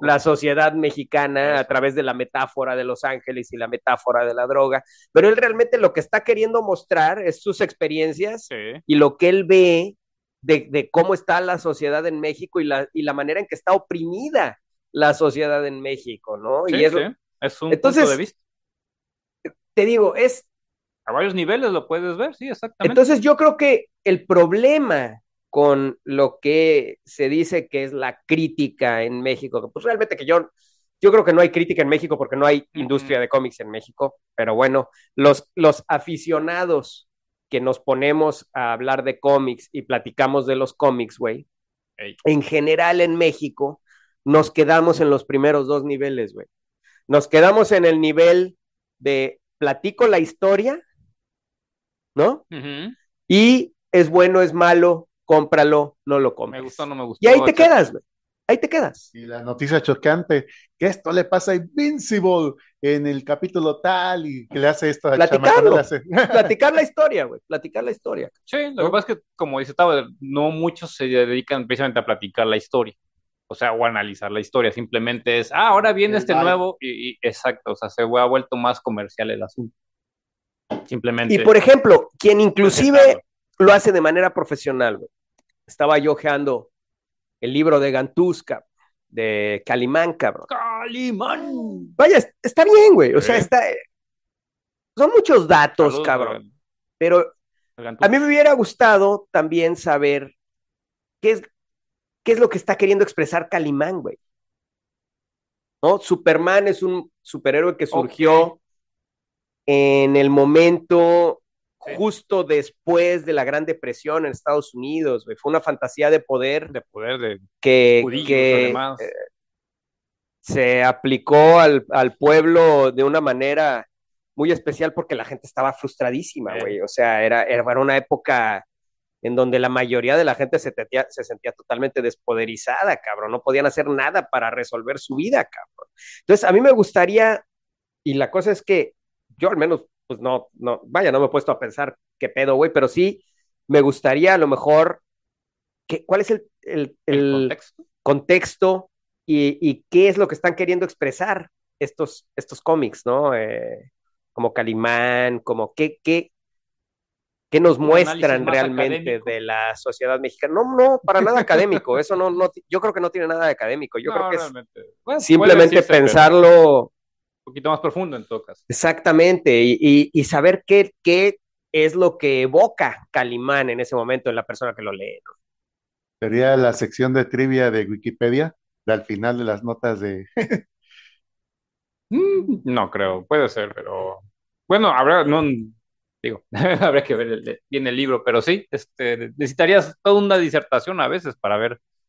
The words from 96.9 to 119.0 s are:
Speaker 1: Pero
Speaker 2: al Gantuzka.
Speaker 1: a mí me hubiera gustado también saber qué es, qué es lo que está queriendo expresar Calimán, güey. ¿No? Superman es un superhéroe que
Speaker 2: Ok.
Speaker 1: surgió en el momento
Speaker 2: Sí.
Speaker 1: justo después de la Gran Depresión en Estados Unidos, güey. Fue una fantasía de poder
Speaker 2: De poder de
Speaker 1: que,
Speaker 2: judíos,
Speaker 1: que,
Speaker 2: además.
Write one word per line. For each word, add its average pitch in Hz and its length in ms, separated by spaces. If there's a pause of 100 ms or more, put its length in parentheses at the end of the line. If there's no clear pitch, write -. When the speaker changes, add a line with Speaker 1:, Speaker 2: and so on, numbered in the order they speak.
Speaker 1:
Pero 170 360 (440)
Speaker 2:
al 120 60
Gantuzka. 117 220
Speaker 1:
a 196 40
mí 254 100
me 294 60
hubiera 294 280
gustado 202 800
también 165 440
saber 143 580 (880)
qué 220 100
es, 202 120 (800)
qué 233 80
es 226 80
lo 233 100
que - 80
está 190 200
queriendo 196 260
expresar 170 460
Calimán, 160 520
güey. - 160 (1700)
¿No? 185 160
Superman 180 680
es 190 140
un 185 300 (100)
superhéroe 151 560
que 156 80
Speaker 2:
Ok. - 60
Speaker 1:
surgió 160 680 (1080)
en 139 480
el 139 140
momento 170 1120 (460)
Speaker 2:
Sí. 143 100
Speaker 1:
justo 196 460
después 165 840
de 165 60
la 143 100
Gran 143 240
Depresión 156 580
en 139 60
Estados 147 420
Unidos, 135 520
güey. 110 120
Fue 143 140
una 160 100
fantasía 147 480
de 156 100
poder 139 520
Speaker 2:
De 131 100
poder 117 380
de 107 200 (220)
Speaker 1:
que, 123 420
Speaker 2:
judíos, 131 240
Speaker 1:
que, 131 280
Speaker 2:
además. 123 460